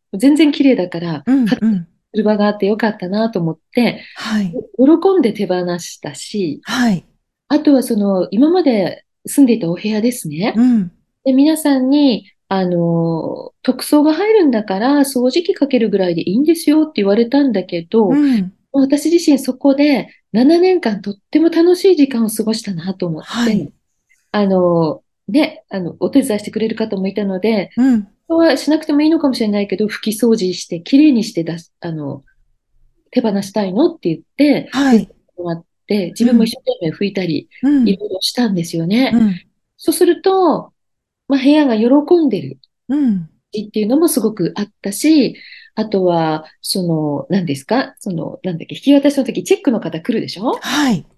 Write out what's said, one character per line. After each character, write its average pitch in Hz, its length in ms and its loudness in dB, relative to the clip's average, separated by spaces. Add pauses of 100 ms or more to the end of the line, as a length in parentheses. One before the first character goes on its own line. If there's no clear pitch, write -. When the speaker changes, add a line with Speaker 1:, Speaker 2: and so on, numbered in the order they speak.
(180)
Speaker 1:
全 277 180 4
然 294 160 4
綺 277 120 -2
麗 262 120 4
だ 180 140 -2
か 170 100 -8
ら、 165 260 -6
Speaker 2:
う 240 60 -2
ん、 269 80 4
う - 40 2
ん。 - 20 2
Speaker 1:
買 208 120 0
っ - 20 -16 (520)
て 208 60 -4
る 214 60 0
場 214 140 2
が 208 100 2
あ - 20 2
っ 208 80 -4
て 208 80 -2
よ 208 100 0
か 214 140 -2
っ 208 100 -6
た 180 80 -8
な 214 220 -2
と 220 100 -6
思 165 140 -2
っ - 40 -12 (160)
て、 240 280 -2 (140)
Speaker 2:
は 214 260 -4
い。 175 120 -6 (240)
Speaker 1:
喜 330 420 4
ん - 20 4
で 220 100 0
手 202 160 -4
放 180 80 -2 (240)
し - 220 -16
た 147 140 -12
し、 185 480 -8
Speaker 2:
は 240 280 -2
い。 175 140 -4 (420)
Speaker 1:
あ 294 120 0
と 302 140 4
は 254 100 4
そ 233 120 -4
の、 196 360 0
今 262 180 2
ま 359 140 2
で 208 420 0 (200)
住 - 180 2
ん - 20 8
で 233 80 2
い 226 60 0
た 165 100 -4
お 175 60 -2
部 175 120 -8
屋 214 140 -2
で 247 100 0
す 240 160 -12
ね。 160 280 -4
Speaker 2:
う 226 80 4
ん。 226 280 2 (320)
Speaker 1:
で、 269 100 2
皆 285 220 4
さ 294 220 0
ん 254 120 0
に、 277 360 2 (240)
あ 190 160 0
の、 170 880 -2 (100)
「塗 254 180 -2
装 294 220 2
が 311 100 2
入 392 200 0
る 403 120 6
ん 269 60 4
だ 214 120 -2
か 190 140 -4
ら、 277 220 2
掃 254 320 0
除 349 120 -2
機 392 120 -2
か 277 120 -2
け 254 120 0
る 220 100 0
ぐ 196 80 0
ら 185 120 0
い 175 60 -2
で - 140 -4
い 180 40 -2
い 226 60 0
ん 285 40 2
で 320 120 2
す 320 140 -2
よ」 311 140 4
っ 311 40 0
て 311 100 -18
言 202 100 0
わ 202 80 2
れ 233 100 2
た 277 160 2
ん 277 100 2
だ 190 120 -2
け 170 200 -8
ど、 220 260 2
Speaker 2:
う 262 60 2
ん。 247 380 0 (200)
Speaker 1:
私 277 360 2
自 339 220 2
身 269 80 4
そ 254 140 -4
こ 269 200 2
で 277 360 0 (240)
七 277 260 4
年 370 220 4
間 214 200 -4
と 202 100 -8
っ 196 40 -12 (160)
て 302 80 2
も 330 100 4
楽 330 260 4
し 349 100 -4
い 370 100 6
時 285 120 4
間 226 180 -2
を 208 40 -2
過 214 140 -4
ご 220 100 -2
し 220 80 -6
た 202 120 -8
な 175 200 -6
と 180 140 -6
思 160 120 -6
っ - 40 -12
て、 - 40 -20
Speaker 2:
は 233 220 -2
い。 190 220 -2 (600)
Speaker 1:
あ 208 140 0
の、 175 560 0 (260)
ね、 269 420 -2
あ 196 100 -8
の、 175 200 -8
お 262 100 -2
手 269 120 4
伝 214 160 -2
い - 20 -6
し 208 40 -10
て - 80 -12
く 220 80 -8
れ 220 80 -2
る 220 80 -6
方 220 220 -6
も 190 100 -4
い 196 60 -6
た 208 100 -4
の 190 160 -4
で、 208 380 -2
Speaker 2:
う 240 60 2
ん。 247 180 2
Speaker 1:
本 196 60 -16 (200)
当 330 100 0
は 330 200 4
し 269 120 -4
な 311 100 2
く 311 60 -8
て 311 80 -2
も 285 80 2
い 311 60 2
い - 20 4
の 320 100 2
か 294 80 0
も 247 80 -2
し - 60 -6
れ 214 60 2
な 208 140 0
い 202 60 -4
け 190 100 -4
ど、 214 80 0
拭 - 160 -8
き - 100 -4
掃 226 240 2
除 185 180 -2
し - 140 -12
て、 170 140 -8
き 277 160 2
れ 302 120 6
い 269 40 4
に 220 100 2
し - 100 -8
て 165 100 -4
出 160 160 -6
す、 - 200 -20
あ 175 120 -8
の、 139 320 -10 (880)
手 254 100 -2
放 233 80 -2 (120)
し 202 100 -12
た 214 120 -4
い 185 100 -6
の 330 200 0
っ - 60 -20
て 180 100 -4
言 160 80 -4
っ - 40 -20 (160)
て、 269 340 0
Speaker 2:
は 269 220 2
い。 214 80 4
Speaker 1:
手 - 40 -10
伝 - 0 -
っ - 20 -16
て - 340 -20
も 175 80 -6
ら 165 60 -4
っ 170 100 -16 (220)
て、 202 200 -2
自 226 180 -2
分 240 120 4
も 220 60 4
一 226 80 0
生 - 60 -12
懸 - 140 -6 (100)
命 160 100 -2
拭 202 140 -4
い 202 80 -4
た 185 120 -4
り、 160 220 -6 (140)
Speaker 2:
う 262 80 0
ん。 269 180 4
Speaker 1:
い 196 80 2
ろ - 120 -8
い - 20 -10
ろ 185 120 -8
し - 120 -4
た 247 160 0
ん 196 60 -2
で 170 80 -2
す 170 140 -6
よ 165 80 -2
ね。 226 280 0
Speaker 2:
う 233 100 2
ん。 196 120 0 (420)
Speaker 1:
そ - 140 -2
う - 20 -4
す 339 120 2
る 339 160 2
と、 359 500 0 (560)
ま 277 100 0
あ、 - 20 0
部 262 100 2
屋 302 160 4
が 233 120 0
喜 294 480 4
ん 262 40 0
で 196 120 -2
る 135 180 -12 (300)
Speaker 2:
う 262 60 -2
ん。 233 260 0
Speaker 1:
っ 208 500 -12
て 214 80 -2
い 214 40 0
う 202 40 0
の 254 100 2
も 339 100 2
す - 120 0
ご 214 140 -2
く 170 220 -4
あ 208 80 -6
っ 202 40 -6 (140)
た 196 100 -8
し、 294 460 2 (380)
あ 214 100 -4
と 196 200 0
は、 160 400 0 (160)
そ - 220 -6
の、 156 460 -2
何 185 160 -2
で 139 100 -4
す 135 100 -14
か？ - 340 -4
そ 202 120 -10
の、 160 320 -8
な 185 100 -6
ん 160 40 -8
だ 160 60 -14
っ - 40 -16
け、 - 80 -16
引 - 60 -16
き 277 120 2
渡 285 160 4
し 285 80 0
の 269 60 -2
時、 190 200 -6
チ 381 120 0
ェ 403 40 -4
ッ - 20 -20
ク 277 100 -2
の 214 80 -2
方 160 220 -8
来 - 120 -4
る 214 80 -2
で 139 60 -10
し 143 120 -14
ょ？ 311 220 -4
Speaker 2:
は 277 300 -2
い。 185 140 -4 (120)